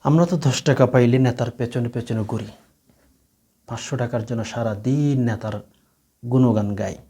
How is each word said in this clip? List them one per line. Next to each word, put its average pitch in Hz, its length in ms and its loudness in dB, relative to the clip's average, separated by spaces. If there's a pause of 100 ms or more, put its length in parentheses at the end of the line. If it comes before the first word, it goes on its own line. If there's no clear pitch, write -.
আমরা 160 220 4
তো 175 120 -2
দশ 135 260 0
টাকা 131 220 4
পাইলে 123 340 4
নেতার 123 320 0
পেছনে 120 380 -4
পেছনে 113 340 -6
ঘুরি, 107 220 -6 (1200)
পাঁচশো 120 300 -8
টাকার 117 280 -4
জন্য 113 200 -4
সারা 113 300 -4
দিন 135 480 0
নেতার 107 400 -4 (640)
গুণগান 113 500 2
গাই। 98 220 -6 (120)